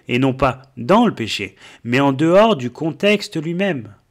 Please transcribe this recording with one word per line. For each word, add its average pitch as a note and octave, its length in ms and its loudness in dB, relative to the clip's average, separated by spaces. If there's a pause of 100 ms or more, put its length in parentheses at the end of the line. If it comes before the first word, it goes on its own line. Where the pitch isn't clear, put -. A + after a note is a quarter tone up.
et B2 120 0
non C3+ 140 2
pas C3 280 -2 (140)
dans G3+ 320 2
le - 80 -2
péché, G#2 400 -8 (280)
mais B2 160 0
en C#3 120 2
dehors F3 440 4
du B2 140 -6
contexte E3 720 -2
lui-même. E3 540 -4 (160)